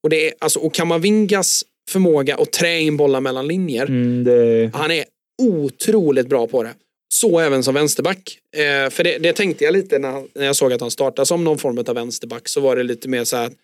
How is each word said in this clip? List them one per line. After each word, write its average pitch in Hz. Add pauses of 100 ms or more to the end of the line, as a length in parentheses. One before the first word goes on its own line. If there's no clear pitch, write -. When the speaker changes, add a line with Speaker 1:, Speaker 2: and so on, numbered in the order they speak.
Speaker 1:
Och 156
det 160
är, -
alltså, 156
och 156
Kamavingas 185 (260)
förmåga 151
att 151
trä 170
in 151
bollar 139
mellan 131
linjer, 156
Speaker 2:
Mm, 123
det 117
Speaker 1:
han 151
är 160 (380)
otroligt 156
bra 127
på 120
det. 113 (400)
Så 170
även 139
som 131
vänsterback. 151 (180)
Eh, 143
för -
det, 175
det 165
tänkte 170
jag 151
lite 190
när, 139 (100)
när 139
jag 135
såg 131
att 120
han 120
startade 135
som 170
någon 156
form 123
av 120
vänsterback, 117
så -
var 135
det 127
lite 123
mer 123
så 127
här 120 (140)